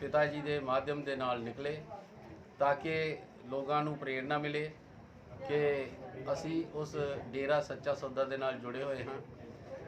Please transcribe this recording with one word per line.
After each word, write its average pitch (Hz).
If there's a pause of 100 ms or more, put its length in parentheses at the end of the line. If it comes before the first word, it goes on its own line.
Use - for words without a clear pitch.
ਪਿਤਾ 147
ਜੀ 147
ਦੇ 147
ਮਾਧਿਅਮ 139
ਦੇ 139
ਨਾਲ 123
ਨਿਕਲੇ 139 (760)
ਤਾਂ 139
ਕਿ 160 (280)
ਲੋਕਾਂ 139
ਨੂੰ 151
ਪ੍ਰੇਰਨਾ 139
ਮਿਲੇ 151 (760)
ਕਿ 143 (460)
ਅਸੀਂ 165 (100)
ਉਸ 151 (280)
ਡੇਰਾ 139
ਸੱਚਾ 143
ਸੌਦਾ 135
ਦੇ 131
ਨਾਲ 131
ਜੁੜੇ 123
ਹੋਏ 135
ਹਾਂ 135 (680)